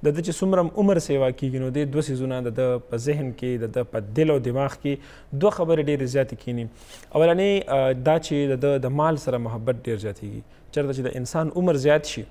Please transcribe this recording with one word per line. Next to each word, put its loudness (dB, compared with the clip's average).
د 0
ده -4
چې -4
څومره 4
هم -2
عمر 4
سیوا 2
کیږي، -4
نو -4
دې -2
دوه 0
څیزونه -4
د -6
ده 0
په -4
ذهن -2
کې، -2
د -6
ده -2
په -2
دل 4
او 2
دماغ -2
کې -8
دوه 2
خبرې 2
ډېرې 0
زیاتې 0
کیني. -6
اولنۍ، 4
دا 6
چې -2
د -4
ده 2
د -2
مال 2
سره 0
محبت -4
ډېر -4
زیاتیږي. -10
چېرته -2
چې -4
د -8
انسان -2
عمر 2
زیات 2
شي -10